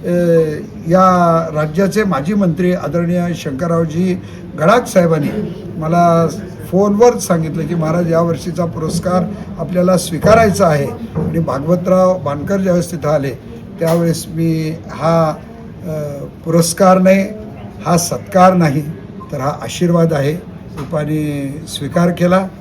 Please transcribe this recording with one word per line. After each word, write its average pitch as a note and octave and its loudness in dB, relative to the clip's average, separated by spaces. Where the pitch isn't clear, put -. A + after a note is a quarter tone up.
अ, F3 -4
या F3 4
राज्याचे E3 0
माजी F3+ 0
मंत्री F3+ 2
आदरणीय F3 0
शंकररावजी E3 -2
गडाख G#3 4
साहेबांनी D#3+ 2
मला E3 2
फोनवर G#3 4
सांगितलं D#3+ -2
की, E3+ -4
"महाराज, E3 0
यावर्षीचा E3+ 0
पुरस्कार E3 -2
आपल्याला F3+ 0
स्वीकारायचा G3+ 4
आहे." C#3+ 2
आणि D#3+ -2
भागवतराव F3+ 2
बानकर D3 -4
ज्यावेळेस F3+ 0
तिथं D3+ -4
आले C#3 -4
त्यावेळेस E3 0
मी D#3+ -2
हा, D#3+ 2
अ, D3 -8
पुरस्कार E3+ 4
नाही, F#3+ 4
हा E3+ 2
सत्कार F#3 2
नाही, D#3 2
तर D3+ -6
हा C#3+ -4
आशीर्वाद E3 2
आहे C#3+ 0
रूपाने D3 -4
स्वीकार E3+ 0
केला. F3+ 2